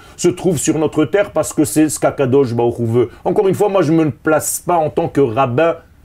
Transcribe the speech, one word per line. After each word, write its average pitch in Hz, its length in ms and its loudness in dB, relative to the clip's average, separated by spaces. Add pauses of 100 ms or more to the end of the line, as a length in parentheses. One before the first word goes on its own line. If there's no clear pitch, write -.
(180)
se - 100 0
trouve 165 300 0
sur 147 220 -2
notre 151 260 0
terre - 260 -2
parce 151 220 -4
que 156 100 2
c'est 156 240 2
ce - 100 -6
qu'Akadosh 135 560 0
Baruch 120 260 0
Hu 117 60 -2
veut. 113 240 2 (140)
Encore 190 240 0
une 185 80 0
fois, 202 140 0
moi, 190 140 2
je 147 100 0
ne 160 100 2
me 151 80 -2
place - 540 -2
pas - 100 0
en 156 140 0
tant - 180 -2
que 139 140 0
rabbin 131 540 0 (280)